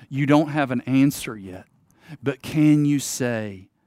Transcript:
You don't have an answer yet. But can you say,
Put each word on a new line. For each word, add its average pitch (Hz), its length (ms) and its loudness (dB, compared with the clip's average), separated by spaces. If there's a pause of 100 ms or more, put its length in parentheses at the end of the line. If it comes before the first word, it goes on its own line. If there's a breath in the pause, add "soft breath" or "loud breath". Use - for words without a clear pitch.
You 139 180 -2
don't 147 240 4
have 143 200 -2
an 123 120 -2
answer 135 540 0
yet. 95 300 -16 (560 loud breath)
But 131 180 -6
can 151 440 2
you 143 160 2
say, 107 680 -6 (180)